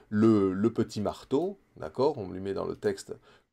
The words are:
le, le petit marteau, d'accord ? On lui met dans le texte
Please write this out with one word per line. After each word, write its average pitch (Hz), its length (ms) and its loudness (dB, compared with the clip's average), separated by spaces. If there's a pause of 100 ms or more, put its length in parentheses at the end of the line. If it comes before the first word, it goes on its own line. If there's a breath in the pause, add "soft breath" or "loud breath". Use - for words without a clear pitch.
le, 104 460 4
le 104 200 0
petit 110 280 -4
marteau, 143 580 -4 (160)
d'accord ? 139 420 -2
On 95 120 -8
lui 92 100 -8
met 98 140 -6
dans 90 120 -4
le 87 120 -6
texte - 360 -4 (400 soft breath)